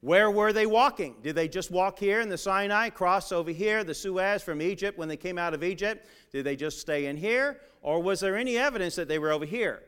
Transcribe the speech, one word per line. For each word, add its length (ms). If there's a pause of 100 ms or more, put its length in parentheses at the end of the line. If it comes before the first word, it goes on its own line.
Where 280
were 220
they 140
walking? 560
Did 140
they 120
just 240
walk 280
here 200
in 80
the 100
Sinai, 520
cross 420
over 200
here, 340
the 100
Suez 480
from 180
Egypt 360
when 100
they 80
came 220
out 160
of 100
Egypt? 420 (260)
Did 120
they 140
just 220
stay 260
in 100
here? 460 (200)
Or 200
was 180
there 160
any 220
evidence 380
that 120
they 120
were 120
over 140
here? 420